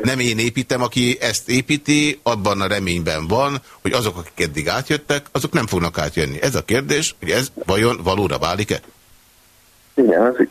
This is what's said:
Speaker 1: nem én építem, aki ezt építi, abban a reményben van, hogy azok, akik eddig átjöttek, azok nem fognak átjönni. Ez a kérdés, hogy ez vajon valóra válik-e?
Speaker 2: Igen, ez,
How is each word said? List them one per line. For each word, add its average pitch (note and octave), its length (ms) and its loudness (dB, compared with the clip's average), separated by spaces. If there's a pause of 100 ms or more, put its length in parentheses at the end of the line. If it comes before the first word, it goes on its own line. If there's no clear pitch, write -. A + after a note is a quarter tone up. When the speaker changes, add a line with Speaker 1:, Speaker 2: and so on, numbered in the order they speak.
Speaker 1:
nem C3 160 0
én A#2 200 0
építem, B2 440 0
aki B2 380 0
ezt - 280 -2
építi, D3 760 0
abban G#2 380 0
a G2 60 0
reményben F2 640 -2
van, C#3 280 0 (260)
hogy G2 100 -2
azok, G#2+ 240 0
akik F2 300 -4
eddig D2+ 220 -4
átjöttek, C#3+ 640 -2
azok C#3+ 200 -4
nem B2+ 140 2
fognak E2+ 320 -2
átjönni. D2+ 440 -2
Ez C#3 120 0
a F2+ 100 -2
kérdés, C#3 540 0
hogy E2 120 -6
ez A#2+ 160 2 (200)
vajon G#2+ 380 2
valóra F#2 340 2
válik-e? F2+ 400 -2 (1160)
Speaker 2:
Igen, G#2+ 320 4
ez, B2+ 80 2 (160)